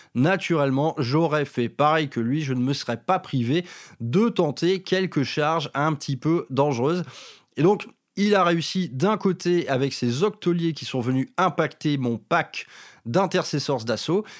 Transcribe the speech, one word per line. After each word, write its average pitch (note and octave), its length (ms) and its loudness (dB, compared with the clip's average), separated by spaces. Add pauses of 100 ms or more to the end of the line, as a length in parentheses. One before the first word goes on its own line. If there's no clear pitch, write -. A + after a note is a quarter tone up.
(140)
naturellement, D3 840 2
j'aurais D3+ 460 2
fait A#2+ 240 -2
pareil D3+ 400 2
que A#2+ 120 -4
lui. C3 220 0
Je C3+ 120 -2
ne B2+ 60 -2
me C3+ 140 0
serais A#2 220 -4
pas F#3 220 0
privé C#3 460 0 (340)
de D#3 300 2
tenter F3+ 540 0
quelques F#3 420 0
charges D3+ 500 -2
un D3 180 2
petit C#3+ 240 -4
peu D#3+ 320 0
dangereuses. C#3+ 540 2 (540)
Et C#3+ 80 2
donc, F#3+ 240 4 (260)
il G3+ 220 2
a F#3 80 4
réussi F3 440 0
d'un E3 280 0
côté F3 520 0
avec C3+ 240 0
ses B2 300 -2
octoliers F3 520 0
qui - 100 -12
sont B2+ 160 -4
venus C3 260 0 (120)
impacter D#3 600 0
mon A#2+ 200 -2
pack - 480 -2 (380)
d'intercesseurs C#3+ 800 -2
d'assaut D3+ 400 -2 (160)